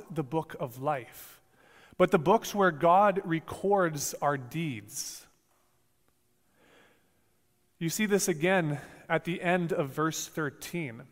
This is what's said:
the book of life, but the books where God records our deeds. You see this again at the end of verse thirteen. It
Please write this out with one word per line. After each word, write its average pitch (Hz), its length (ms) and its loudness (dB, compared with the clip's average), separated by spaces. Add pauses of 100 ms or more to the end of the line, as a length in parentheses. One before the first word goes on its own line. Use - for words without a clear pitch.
(140)
the 156 80 -4
book 151 380 -6
of 123 200 -8
life, 139 640 -8 (560)
but 180 140 4
the 196 60 8
books 190 360 2
where 190 160 4
God 180 540 6
records 170 1000 -2
our 143 160 2
deeds. 123 880 -8 (2500)
You 165 100 -2
see 214 180 0
this 196 220 2
again 165 500 2 (300)
at 160 160 0
the 175 180 -4
end 175 300 0
of 147 180 -2
verse 156 380 -4
thirteen. 143 720 -8
It 131 120 -20